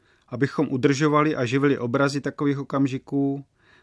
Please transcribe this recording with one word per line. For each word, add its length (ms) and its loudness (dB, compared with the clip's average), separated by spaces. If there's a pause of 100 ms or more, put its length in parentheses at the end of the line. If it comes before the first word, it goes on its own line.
(280)
Abychom 420 -2
udržovali 680 2
a 80 -2
živili 340 2
obrazy 420 0
takových 380 -2
okamžiků, 840 -2 (380)